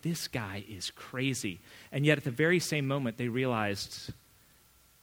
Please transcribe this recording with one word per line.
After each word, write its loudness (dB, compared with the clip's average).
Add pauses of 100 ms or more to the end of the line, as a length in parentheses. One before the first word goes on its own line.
"This -2
guy -6
is -8
crazy." -4 (320)
And 0
yet 6
at -4
the 0
very 4
same 0
moment, 0
they 0
realized 0 (920)